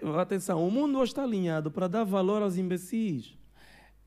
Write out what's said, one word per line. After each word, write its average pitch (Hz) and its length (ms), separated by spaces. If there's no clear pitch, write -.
atenção, 180 480
o 185 40
mundo 277 280
hoje 262 120
está 277 140
alinhado 175 460
para 185 180
dar 220 160
valor 196 360
aos 196 160
imbecis. 185 800